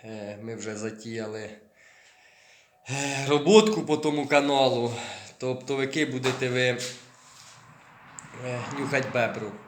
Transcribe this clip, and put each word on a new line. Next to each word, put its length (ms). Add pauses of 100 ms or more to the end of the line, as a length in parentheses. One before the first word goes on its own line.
е, 380
ми 120
вже 220
затіяли, 720 (1400)
е, 380
роботку 540
по 140
тому 300
каналу, 680 (440)
то 120
оптовики 560
будете 420
ви, 300 (1700)
е, 160 (180)
нюхать 340
бебру 400 (160)